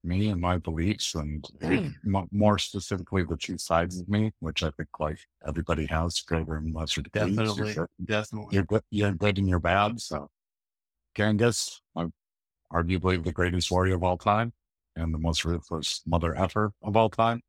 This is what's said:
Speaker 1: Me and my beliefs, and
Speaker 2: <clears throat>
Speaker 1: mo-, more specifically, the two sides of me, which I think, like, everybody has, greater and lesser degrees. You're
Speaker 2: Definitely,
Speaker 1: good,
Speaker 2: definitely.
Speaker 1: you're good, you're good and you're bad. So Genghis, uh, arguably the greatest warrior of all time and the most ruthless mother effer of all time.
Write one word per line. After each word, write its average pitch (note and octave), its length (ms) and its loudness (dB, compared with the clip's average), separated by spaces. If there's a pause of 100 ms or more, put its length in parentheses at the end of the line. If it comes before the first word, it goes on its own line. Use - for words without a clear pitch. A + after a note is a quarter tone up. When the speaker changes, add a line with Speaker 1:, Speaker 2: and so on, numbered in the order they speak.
Speaker 1:
Me F#2+ 260 0
and F2+ 120 0
my F2+ 160 2
beliefs, E2+ 560 -2
and D2+ 320 -6 (160)
Speaker 2:
<clears throat> E3+ 420 0
Speaker 1:
mo-, F#2+ 280 0
more G#2 260 4
specifically, F#2 680 -2
the E2 140 -2
two F2 220 -6
sides F2+ 400 0
of F2+ 100 -10
me, G#2 300 0
which D#2+ 240 -4
I D#2 80 0
think, - 180 -10 (100)
like, D#2 200 -2 (280)
everybody D#2 400 -2
has, E2 340 0
greater D#2+ 340 -2
and D#2 180 -4
lesser D#2 300 -4
degrees. G#2 320 0
You're A2 100 2
Speaker 2:
Definitely, G#2 300 -2
Speaker 1:
good, F2 120 -2 (180)
Speaker 2:
definitely. G#2+ 500 -2
Speaker 1:
you're G2 80 4
good, G#2+ 260 2
you're G2+ 220 2
good G2 260 2
and G2 100 2
you're F2+ 120 4
bad. G2+ 420 2
So C#2+ 280 -8 (840)
Genghis, G#2+ 680 2 (140)
uh, E2+ 120 -2 (680)
arguably F2 500 0
the F2 80 -2
greatest F2 380 0
warrior F#2 260 4
of E2+ 80 -2
all F2+ 140 2
time A2 360 2 (420)
and E2 180 -2
the D#2 60 -2
most D#2+ 260 0
ruthless E2+ 600 -4
mother E2+ 280 2
effer G2+ 460 0
of G#2+ 160 0
all A2+ 120 6
time. A#2 400 2